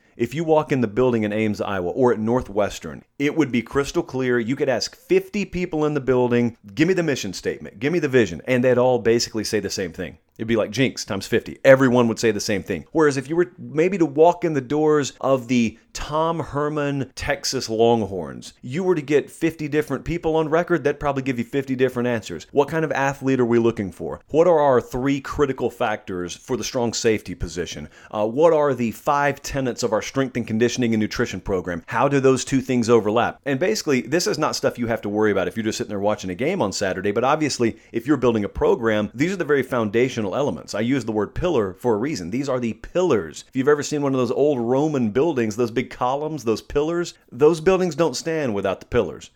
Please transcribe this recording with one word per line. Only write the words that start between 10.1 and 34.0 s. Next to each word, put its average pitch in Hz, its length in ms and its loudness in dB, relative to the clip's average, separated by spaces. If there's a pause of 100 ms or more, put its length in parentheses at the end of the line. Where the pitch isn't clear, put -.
It'd 110 100 -8
be 113 80 0
like 101 160 0
Jinx 123 320 -2
times 98 220 -8
fifty. - 380 -2
Everyone 131 440 8
would 110 120 -2
say 117 100 2
the 101 100 0
same 95 220 -2
thing. 82 300 -6
Whereas 147 260 4
if 131 100 -6
you 160 80 -4
were 175 220 0
maybe 156 400 -2
to 165 80 2
walk 156 380 4
in 165 100 0
the 139 80 -2
doors 147 580 0
of 127 280 0
the 117 320 2 (140)
Tom 165 460 -4
Herman 143 760 -4
Texas - 520 -4
Longhorns, 98 920 0
you 143 220 -6
were 185 100 4
to 160 80 -2
get 139 300 2
fifty 156 360 -4
different 143 380 -2
people 165 300 -2
on 160 120 2
record, 165 360 0
that'd 147 160 0
probably 135 240 -2
give 127 160 -2
you 117 40 0
fifty 135 320 -4
different 123 320 0
answers. 107 440 -4
What 139 160 2
kind 160 180 -2
of 143 60 -2
athlete 135 480 0
are 123 60 4
we 117 120 4
looking 113 340 0
for? 76 360 -10
What 160 200 4
are 165 120 6
our 135 200 4
three 135 420 -2
critical 131 500 -2
factors 98 640 -4
for - 200 -6
the 107 80 -4
strong 120 300 -2
safety 107 400 0
position? 80 560 -8 (220)
Uh, 107 160 0
what 151 260 4
are 147 220 2
the 117 160 -2
five 143 500 0
tenets 131 400 -6
of 113 100 0
our 104 120 0
strength 135 340 -4
and 117 80 -4
conditioning 113 480 2
and 107 80 2
nutrition 104 400 -4
program? 90 460 -4
How 120 200 2
do 139 120 2
those 131 260 4
two 135 160 0
things 123 300 2
overlap? 107 520 2
And 135 160 -2
basically, 151 420 0